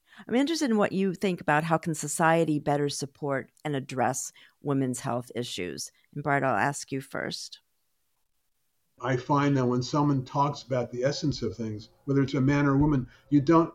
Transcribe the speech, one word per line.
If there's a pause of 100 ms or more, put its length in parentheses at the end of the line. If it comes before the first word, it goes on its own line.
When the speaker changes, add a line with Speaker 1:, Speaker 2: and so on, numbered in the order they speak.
(280)
Speaker 1:
I'm
interested
in
what
you
think
about
how
can
society
better
support (140)
and
address (300)
women's
health
issues. (240)
And
Bart,
I'll
ask
you
first. (1400)
Speaker 2:
I
find
that
when
someone
talks
about
the
essence
of
things, (140)
whether
it's
a
man
or
a
woman, (200)
you
don't,